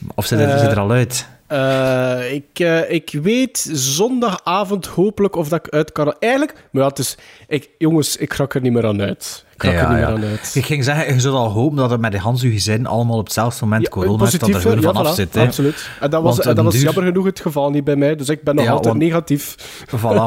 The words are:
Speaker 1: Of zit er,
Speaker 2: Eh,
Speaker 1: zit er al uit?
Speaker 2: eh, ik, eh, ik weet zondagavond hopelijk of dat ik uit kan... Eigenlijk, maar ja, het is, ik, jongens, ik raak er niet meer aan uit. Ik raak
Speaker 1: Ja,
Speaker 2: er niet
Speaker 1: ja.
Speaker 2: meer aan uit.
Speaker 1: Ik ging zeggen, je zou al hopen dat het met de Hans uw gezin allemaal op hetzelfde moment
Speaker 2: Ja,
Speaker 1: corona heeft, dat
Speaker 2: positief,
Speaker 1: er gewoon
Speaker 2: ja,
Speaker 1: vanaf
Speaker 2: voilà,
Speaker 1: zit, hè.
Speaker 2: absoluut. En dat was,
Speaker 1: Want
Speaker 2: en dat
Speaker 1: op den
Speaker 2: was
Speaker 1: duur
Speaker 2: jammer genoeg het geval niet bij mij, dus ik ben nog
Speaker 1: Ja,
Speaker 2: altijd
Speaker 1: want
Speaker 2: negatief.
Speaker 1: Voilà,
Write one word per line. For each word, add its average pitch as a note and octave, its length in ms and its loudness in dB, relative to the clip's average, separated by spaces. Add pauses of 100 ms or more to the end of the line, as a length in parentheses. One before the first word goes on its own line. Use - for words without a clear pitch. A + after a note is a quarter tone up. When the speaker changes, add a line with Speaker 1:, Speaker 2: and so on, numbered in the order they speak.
(160)
Speaker 1:
Of - 100 -4
zit A2+ 140 0
er, C#3+ 100 4
Speaker 2:
Eh, C#3 100 2
Speaker 1:
zit - 120 2
er G2+ 80 0
al G2+ 120 0
uit? B2 360 0 (200)
Speaker 2:
eh, C3 840 0
ik, - 260 -8
eh, E3 320 0
ik D#3 300 -4
weet A#3+ 500 0
zondagavond F#3 1120 -2
hopelijk G3 500 0
of D#3+ 140 -2
dat E3 160 -2
ik - 80 -18
uit D#3 180 0
kan... D3 280 -2
Eigenlijk, C4+ 340 0 (180)
maar C3+ 100 0
ja, C3+ 60 2
het C#3 120 -4
is, - 180 -6 (300)
ik, D3+ 300 -4
jongens, D#3 400 0
ik - 160 -6
raak C#3 200 -2
er C3+ 80 -2
niet B2 120 2
meer A#2 140 2
aan G#2 140 0
uit. - 520 -6
Ik - 100 -8
raak F#2 100 2
Speaker 1:
Ja, F2 80 2
Speaker 2:
er D#2+ 80 2
niet D#2 100 2
Speaker 1:
ja. D2+ 100 2
Speaker 2:
meer A2 60 0 (100)
aan G#2 40 -2
uit. G#2+ 260 -6
Speaker 1:
Ik C3 100 0
ging D3 180 -2
zeggen, C#3+ 300 0
je B2+ 60 2
zou C3+ 160 2
al A#2+ 140 0
hopen B2+ 280 0
dat C3 120 2
het A#2 120 0
met A2+ 100 0
de G2+ 80 -2
Hans A#2+ 220 -2
uw B2+ 100 2
gezin G#2+ 360 0
allemaal A#2 300 0
op A2 60 0
hetzelfde - 420 -2
moment A2 180 2
Speaker 2:
Ja, F3 60 0
Speaker 1:
corona F#2+ 200 0 (140)
heeft, A#2 80 4
dat E3+ 80 0
Speaker 2:
positief, G2+ 160 2
Speaker 1:
er F#2 60 0
gewoon A2 200 2
Speaker 2:
ja, E3 120 4
Speaker 1:
vanaf F3 180 0
Speaker 2:
voilà, - 40 -2
Speaker 1:
zit, F#2 180 -2
hè. - 80 2
Speaker 2:
absoluut. C#3 480 0 (100)
En C#3+ 100 -2
dat D#3+ 140 0
was, E3 120 2
Speaker 1:
Want D3+ 40 0
Speaker 2:
en - 60 0
dat - 40 2
Speaker 1:
op - 60 4
den D#3+ 80 4
Speaker 2:
was E3+ 100 4
Speaker 1:
duur B2+ 100 2
Speaker 2:
jammer D#3+ 200 2
genoeg F#3 220 2
het F#3+ 140 -2
geval C#3+ 300 -2
niet C#3+ 140 0
bij C#3+ 120 0
mij, C#3+ 200 2
dus C#3+ 140 -4
ik D3+ 140 -4
ben D3 120 0
nog D3 80 4
Speaker 1:
Ja, A2+ 80 2
Speaker 2:
altijd D3+ 160 2
Speaker 1:
want A2+ 180 2
Speaker 2:
negatief. D#3+ 500 -2 (420)
Speaker 1:
Voilà, - 20 -4 (280)